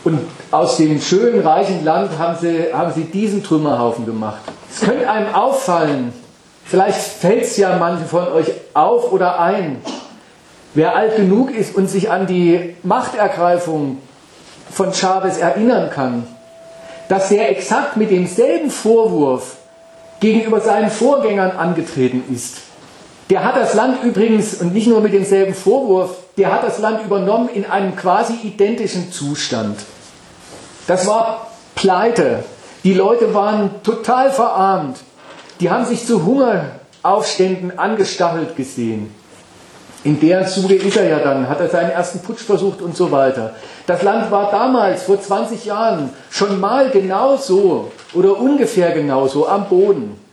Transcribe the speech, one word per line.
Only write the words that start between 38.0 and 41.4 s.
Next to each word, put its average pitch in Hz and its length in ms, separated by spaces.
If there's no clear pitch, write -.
gesehen. 110 580
In 147 160
deren 185 280
Zuge 190 280
ist 190 200
er 185 140
ja 151 100
dann, 135 300